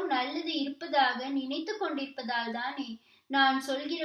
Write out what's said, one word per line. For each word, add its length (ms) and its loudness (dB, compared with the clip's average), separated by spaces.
நல்லது 480 0
இருப்பதாக 640 2
நினைத்து 460 -2
கொண்டிருப்பதால் 760 -2
தானே 360 -4
நான் 320 6
சொல்கிற 440 -2